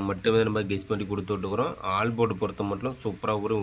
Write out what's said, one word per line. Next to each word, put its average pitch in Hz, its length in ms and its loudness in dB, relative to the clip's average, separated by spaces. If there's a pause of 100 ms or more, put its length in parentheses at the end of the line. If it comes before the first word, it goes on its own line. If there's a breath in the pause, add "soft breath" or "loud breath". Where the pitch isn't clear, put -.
(100)
மட்டுமே 110 380 4
நம்ம 107 220 0
கெஸ் 98 220 -2
பண்ணி 101 180 -2
கொடுத்துட்ருக்குறோம். 101 640 0 (220)
ஆல் 113 240 2
போர்டு 107 200 4
பொறுத்த 101 300 -2
மட்டும் 120 320 -4
சூப்பரா 107 320 -2 (100)
ஒரு 110 180 2